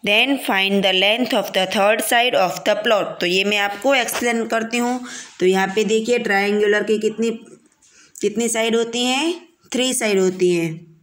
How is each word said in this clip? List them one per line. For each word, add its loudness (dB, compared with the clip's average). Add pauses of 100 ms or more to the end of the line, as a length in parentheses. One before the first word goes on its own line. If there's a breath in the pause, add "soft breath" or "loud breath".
then 2
find 0
the 2
length 2
of -2
the 0
third 2
side 0
of 2
the -2
plot।" 0
तो -6
ये 0
मैं 0
आपको 0
explain -2
करती -4
हूँ। -2 (340 loud breath)
तो 0
यहाँ 2
पे -2
देखिए 0
triangular 2
की 0
कितनी, -2 (920 soft breath)
कितनी -2
side 0
होती -2
हैं, -2 (260)
Three 0
side 0
होती 2
हैं। -4